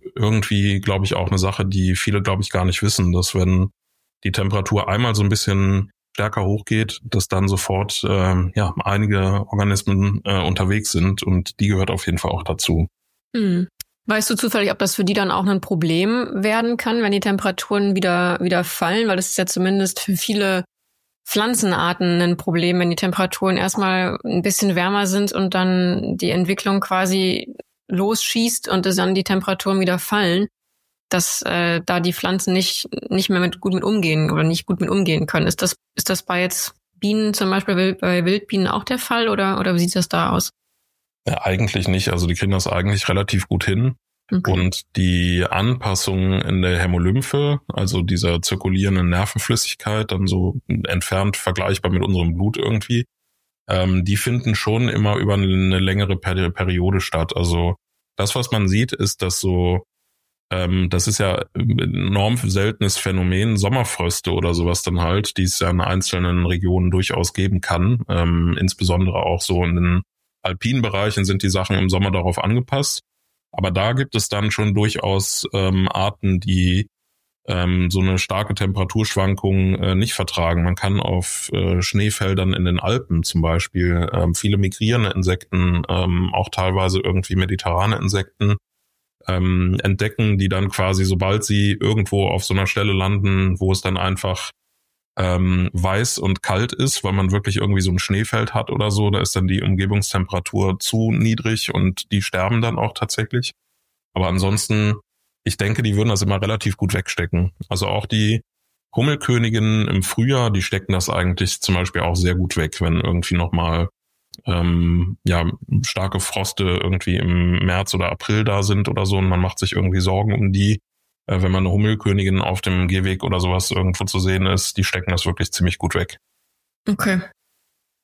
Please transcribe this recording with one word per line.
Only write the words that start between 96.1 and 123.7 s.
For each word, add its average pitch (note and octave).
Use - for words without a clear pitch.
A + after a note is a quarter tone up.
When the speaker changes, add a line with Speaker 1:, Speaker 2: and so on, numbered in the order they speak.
Speaker 1:
und F#2+
kalt G#2
ist, -
weil F#2+
man F#2+
wirklich G2+
irgendwie G2
so F#2
ein F2+
Schneefeld A2
hat A2
oder G#2
so, G#2
da G2
ist -
dann F#2+
die F#2
Umgebungstemperatur F#2+
zu A2+
niedrig A2+
und F#2+
die G2
sterben G2+
dann A#2
auch A2
tatsächlich. -
Aber F2+
ansonsten, G#2
ich G#2
denke, G#2+
die G#2
würden A2
das G2+
immer G2
relativ G#2
gut F#2+
wegstecken. F2+
Also G2
auch G2+
die G#2+
Hummelköniginnen A2+
im F#2+
Frühjahr, B2
die F#2+
stecken G2
das F2+
eigentlich F2+
zum F#2+
Beispiel F2
auch E2+
sehr F2+
gut F2+
weg, D#2
wenn E2+
irgendwie F2
nochmal, E2+
ähm, F2
ja, E2+
starke F#2+
Froste F#2+
irgendwie F#2
im F2
März F#2
oder F#2
April G#2+
da G2+
sind G2+
oder G2+
so G2
und F#2+
man F2+
macht F#2+
sich -
irgendwie F#2
Sorgen G2
um G2
die, G2+
äh, F#2+
wenn F#2
man F#2+
eine F2+
Hummelkönigin G2+
auf G2
dem F#2
Gehweg F#2+
oder F2+
sowas F2+